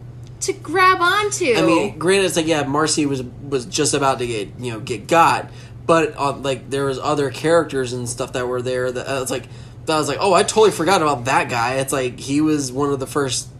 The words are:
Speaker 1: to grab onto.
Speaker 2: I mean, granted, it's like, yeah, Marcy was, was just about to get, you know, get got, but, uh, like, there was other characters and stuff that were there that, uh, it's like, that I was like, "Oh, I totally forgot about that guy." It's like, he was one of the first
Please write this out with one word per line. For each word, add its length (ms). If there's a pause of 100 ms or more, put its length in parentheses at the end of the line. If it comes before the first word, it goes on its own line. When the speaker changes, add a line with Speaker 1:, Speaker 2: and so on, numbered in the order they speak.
(400)
Speaker 1:
to 140
grab 480
onto. 520
Speaker 2:
I 100
mean, 360
granted, 280
it's 100
like, 100
yeah, 160
Marcy 420
was, 180
was 420
just 280
about 260
to 60
get, 320
you 140
know, 80
get 280
got, 440 (340)
but, 320
uh, 200
like, 320
there 160
was 140
other 300
characters 640
and 160
stuff 260
that 140
were 140
there 280
that, 160
uh, 160
it's 100
like, 180 (360)
that 100
I 40
was 80
like, 140
"Oh, 120
I 100
totally 280
forgot 300
about 240
that 240
guy." 260
It's 160
like, 300
he 180
was 320
one 180
of 120
the 60
first 420 (100)